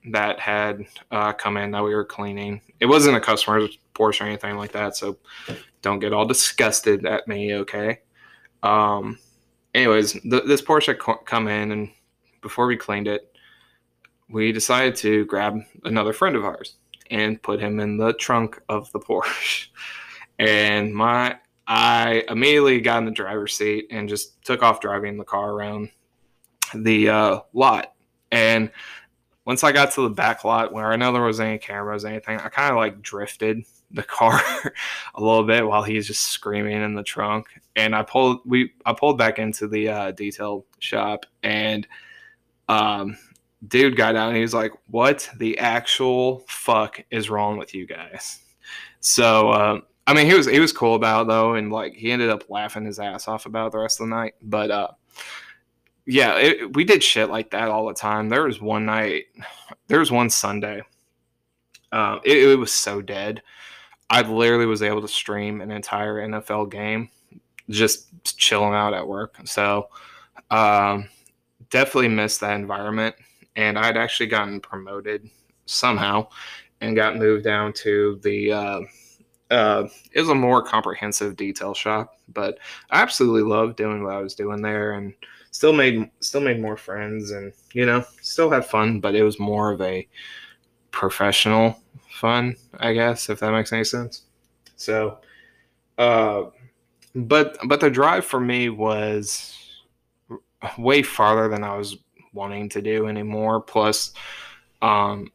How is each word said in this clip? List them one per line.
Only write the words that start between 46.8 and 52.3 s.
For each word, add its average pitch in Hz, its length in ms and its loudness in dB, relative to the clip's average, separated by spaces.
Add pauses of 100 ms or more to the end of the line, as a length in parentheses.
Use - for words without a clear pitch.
is 110 180 -4
wrong 104 280 -2
with - 160 -12
you 92 120 -12
guys?" 82 560 -14 (580)
So, 113 500 6
uh, 104 320 2 (260)
I 143 80 6
mean, 151 100 6
he 175 80 8
was, 151 140 8
he 135 120 4
was 156 120 4
cool 117 240 2
about 113 280 2
it, 113 40 -2
though, 113 260 4
and, 107 180 -4
like, 107 220 -6
he 113 180 -4
ended 120 200 0